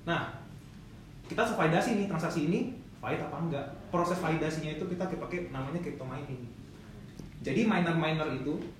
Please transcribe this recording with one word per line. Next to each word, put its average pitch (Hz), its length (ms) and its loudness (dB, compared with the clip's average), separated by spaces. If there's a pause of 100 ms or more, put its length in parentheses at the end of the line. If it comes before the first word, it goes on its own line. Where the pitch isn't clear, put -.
Nah, - 400 -2 (800)
kita 170 160 0
harus 233 160 2
validasi 190 400 6
nih 196 80 4
transaksi 160 400 2
ini 196 320 2 (240)
valid 127 160 0
apa 147 240 -4
enggak. 156 240 0 (240)
Proses 175 320 4
validasinya 156 560 0
itu 170 80 -2
kita 180 240 0
pakai - 400 -2
namanya 135 320 -2
crypto 143 240 -4
mining. 131 400 -6 (960)
Jadi - 240 4
miner-miner 165 640 4
itu 131 320 -2 (180)